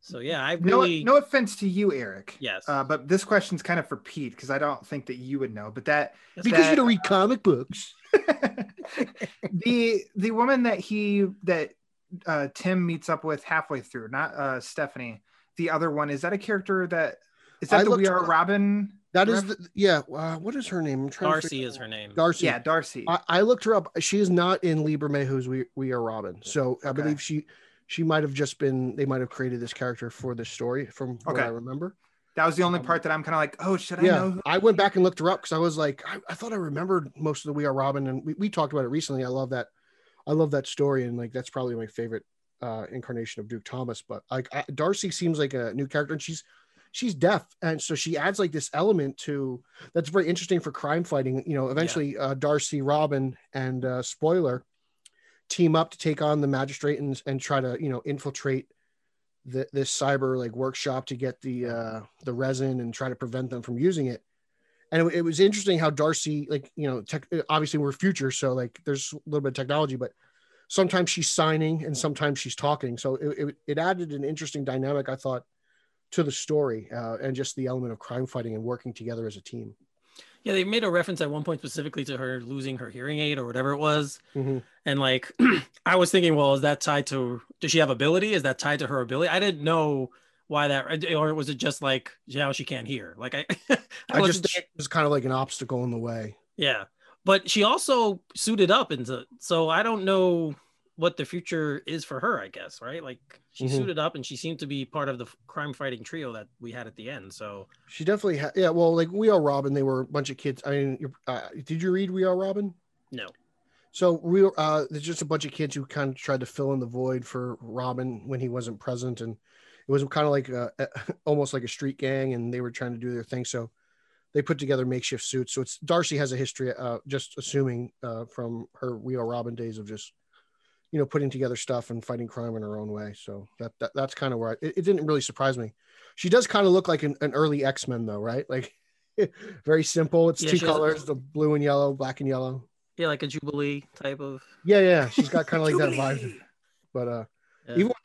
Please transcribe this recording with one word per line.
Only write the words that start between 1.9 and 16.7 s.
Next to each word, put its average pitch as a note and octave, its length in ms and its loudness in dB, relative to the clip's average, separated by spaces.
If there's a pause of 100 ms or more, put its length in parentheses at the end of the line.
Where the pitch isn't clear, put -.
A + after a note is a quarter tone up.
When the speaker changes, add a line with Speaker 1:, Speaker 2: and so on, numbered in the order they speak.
Speaker 2:
Eric. G2 460 -8
Speaker 1:
Yes. G#2 280 -6
Speaker 2:
Uh, C#3 160 2
but C3+ 240 -2
this F#3+ 160 2
question's F#3+ 380 2
kind F3 180 0
of D3 80 -6
for C#3 100 -6
Pete, C3 380 -10
'cause C3 140 -16
I C#3 80 0
don't C#3+ 280 -2
think C#3+ 220 -8
that B2+ 80 -8
you C3 240 -6
would B2 140 -4
know. G#2 180 -10
But A#2 140 -10
that D3 300 2 (200)
Speaker 1:
That's F3+ 140 -2
Speaker 3:
Because D#4+ 200 8
you D#4 60 8
Speaker 2:
that - 0 -
Speaker 3:
don't C4 120 6
read A#3 160 4
comic G3+ 400 4
books. - 500 2 (200)
Speaker 2:
<laughs> - 640 2 (760)
The, A3+ 520 2 (120)
the G#3 160 0
woman B3 320 4
that A3 160 2
he, G3+ 480 2 (160)
that, E3+ 300 0 (520)
uh, D3 280 0
Tim F#3 320 0
meets E3 240 -4
up D#3+ 140 -2
with D3+ 200 -4
halfway D#3 380 -2
through, A2+ 280 -12
not, C#3+ 260 -4
uh, C3+ 240 -4
Stephanie, B2+ 640 -8 (340)
the E3 120 -2
other D#3+ 220 0
one, D3 180 0
is C#3+ 120 -4
that F3 120 -2
a G3+ 40 -2
character F#3+ 500 -2